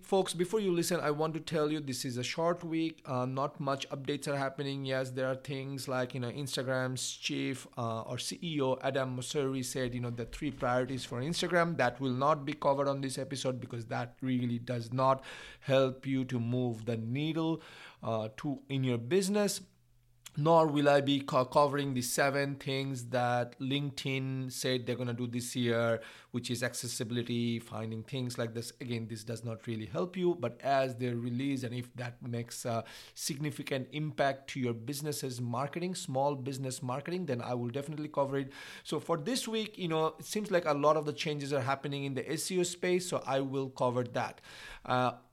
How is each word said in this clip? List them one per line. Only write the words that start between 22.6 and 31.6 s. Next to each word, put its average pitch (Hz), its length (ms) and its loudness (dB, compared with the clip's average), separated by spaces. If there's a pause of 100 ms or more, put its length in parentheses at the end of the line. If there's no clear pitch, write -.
that 120 520 0
LinkedIn 135 960 -2
said 127 340 0
they're 123 80 0
gonna 120 180 -2
do 120 140 -2
this 120 300 -4
year, 117 440 4 (300)
which 123 220 -2
is 120 100 -2
accessibility, 120 960 -2
finding 110 460 -6
things 123 340 -4
like 113 160 -2
this. 117 260 -6
Again, 120 280 -4
this 107 160 -8
does 113 200 -6
not 113 220 -6
really 110 200 -4
help 180 300 -2
you, 175 220 4
but 120 240 -4
as 135 320 4
they 123 140 -2
release, 123 560 0